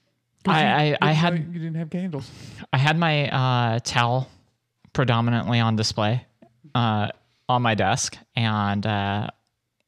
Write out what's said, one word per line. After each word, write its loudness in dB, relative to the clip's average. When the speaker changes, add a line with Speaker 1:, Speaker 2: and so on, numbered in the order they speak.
Speaker 1:
'Cause 2
Speaker 2:
I, 4
Speaker 1:
you 4
Speaker 2:
I, 2
I 2
Speaker 1:
didn't 2
Speaker 2:
had 2
Speaker 1:
know -4
you -10
didn't -8
have -8
candles. -8
Speaker 2:
I 2
had 4
my, 0
uh, 0
towel 0
predominantly 2
on 2
display, -2
uh, 0
on 2
my 2
desk, 0
and, 0
uh, -2